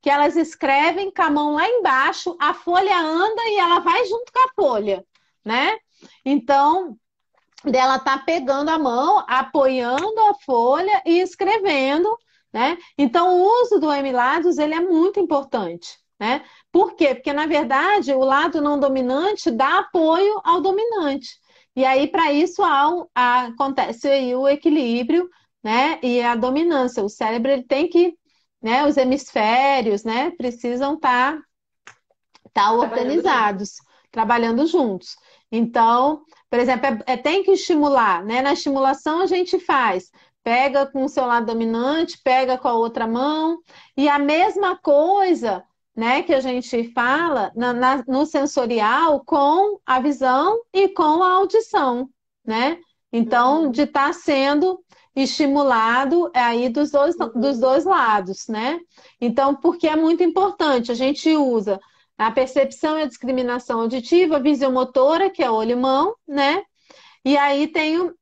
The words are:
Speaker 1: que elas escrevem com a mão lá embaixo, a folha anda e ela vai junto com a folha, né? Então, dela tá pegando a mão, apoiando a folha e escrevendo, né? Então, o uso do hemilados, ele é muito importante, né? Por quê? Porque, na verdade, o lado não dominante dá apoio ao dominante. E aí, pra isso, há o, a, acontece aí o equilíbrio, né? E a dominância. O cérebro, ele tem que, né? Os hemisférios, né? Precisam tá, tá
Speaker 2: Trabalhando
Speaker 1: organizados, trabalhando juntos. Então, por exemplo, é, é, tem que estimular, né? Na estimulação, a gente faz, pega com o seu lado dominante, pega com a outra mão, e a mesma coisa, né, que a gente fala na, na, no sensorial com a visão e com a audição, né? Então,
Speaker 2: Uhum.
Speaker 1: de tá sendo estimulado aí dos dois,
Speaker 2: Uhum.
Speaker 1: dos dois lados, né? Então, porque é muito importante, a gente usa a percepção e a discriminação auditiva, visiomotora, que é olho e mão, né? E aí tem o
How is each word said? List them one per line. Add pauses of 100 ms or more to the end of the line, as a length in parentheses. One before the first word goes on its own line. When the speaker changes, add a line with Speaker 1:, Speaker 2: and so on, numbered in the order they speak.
Speaker 1:
que
elas
escrevem
com
a
mão
lá
embaixo,
a
folha
anda
e
ela
vai
junto
com
a
folha, (400)
né? (480)
Então, (680)
dela
tá
pegando
a
mão,
apoiando (100)
a (100)
folha
e
escrevendo, (440)
né? (180)
Então,
o
uso
do
hemilados,
ele
é
muito
importante, (220)
né? (260)
Por
quê?
Porque,
na
verdade,
o
lado
não
dominante
dá
apoio
ao
dominante. (460)
E
aí,
pra
isso,
há
o,
a,
acontece
aí
o
equilíbrio, (340)
né?
E
a
dominância.
O
cérebro,
ele
tem
que, (480)
né?
Os
hemisférios,
né?
Precisam
tá, (1120)
tá
Speaker 2:
Trabalhando (100)
Speaker 1:
organizados, (340)
trabalhando
juntos. (340)
Então, (280)
por
exemplo, (200)
é,
é,
tem
que
estimular,
né?
Na
estimulação,
a
gente
faz, (320)
pega
com
o
seu
lado
dominante,
pega
com
a
outra
mão, (380)
e
a
mesma
coisa, (340)
né,
que
a
gente
fala
na,
na,
no
sensorial
com
a
visão (120)
e
com
a
audição, (360)
né? (340)
Então,
Speaker 2:
Uhum.
Speaker 1:
de
tá
sendo (380)
estimulado
aí
dos
dois,
Speaker 2:
Uhum.
Speaker 1:
dos
dois
lados,
né? (420)
Então,
porque
é
muito
importante,
a
gente
usa (360)
a
percepção
e
a
discriminação
auditiva,
visiomotora,
que
é
olho
e
mão, (120)
né? (640)
E
aí
tem
o